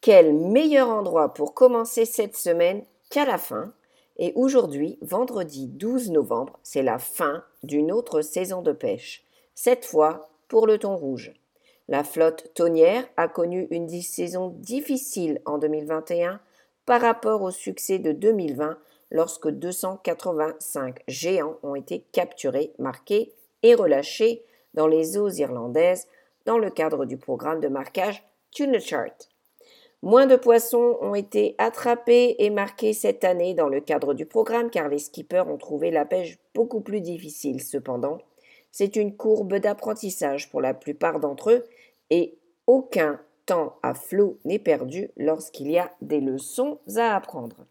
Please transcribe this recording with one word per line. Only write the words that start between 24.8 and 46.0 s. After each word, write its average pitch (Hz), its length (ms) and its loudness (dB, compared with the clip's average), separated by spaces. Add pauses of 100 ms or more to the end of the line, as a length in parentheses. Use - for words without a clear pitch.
les 160 300 2
eaux 208 140 0
irlandaises 139 760 0 (380)
dans 226 140 2
le 208 100 0
cadre 156 380 -2
du 131 100 -8
programme 131 440 -6
de 147 80 -2
marquage 185 540 -4 (280)
Tuna 269 300 0
Chart. - 500 -8 (720)
Moins 240 240 6
de 262 100 8
poissons 240 640 4
ont 202 140 -4
été 208 420 -2
attrapés 240 840 2
et 208 100 4
marqués 208 420 -2
cette - 320 -2
année 180 300 2
dans 160 160 2
le 135 100 0
cadre 143 320 -2
du 156 140 -4
programme, 233 420 0
car 165 200 -2
les 143 100 -2
skippers 175 500 -4
ont 151 80 -6
trouvé 151 340 -4
la 160 140 0
pêche 175 340 -4 (140)
beaucoup 226 300 -2
plus 208 180 -6
difficile. 156 640 -8
Cependant, 135 560 -6 (540)
c'est 202 220 -2
une 208 220 -2
courbe 214 380 0
d'apprentissage 196 960 -4
pour - 100 -4
la 131 140 0
plupart 151 440 -4
d'entre 147 320 -2
eux 240 140 4 (460)
et 175 260 0 (300)
aucun 226 560 2 (240)
temps 170 360 -2
à 127 100 -2
flot 190 540 0
n'est 180 120 -2
perdu 151 600 -2
lorsqu'il 151 520 -4
y 170 80 2
a 180 220 -2